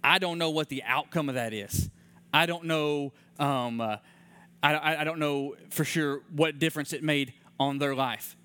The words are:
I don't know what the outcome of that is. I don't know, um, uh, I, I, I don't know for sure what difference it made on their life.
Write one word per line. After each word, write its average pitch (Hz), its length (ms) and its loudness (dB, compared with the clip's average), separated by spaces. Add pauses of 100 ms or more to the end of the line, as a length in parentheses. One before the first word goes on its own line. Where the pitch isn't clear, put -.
I 160 160 4
don't 175 200 -2
know 165 100 0
what 156 220 -2
the 131 140 -6
outcome 143 440 0
of 127 60 -4
that 113 180 -2
is. - 380 -4 (420)
I 160 140 4
don't 170 180 -6
know, 147 480 0 (260)
um, 127 400 0
uh, 107 180 -2 (680)
I, 147 120 4
I, 156 280 0
I - 20 0
don't 160 140 -4
know 143 360 0 (140)
for - 160 0
sure 143 380 0 (120)
what 147 240 2
difference 156 360 -2
it 127 80 -6
made 143 320 2 (260)
on 139 160 2
their 139 180 0
life. 127 500 -2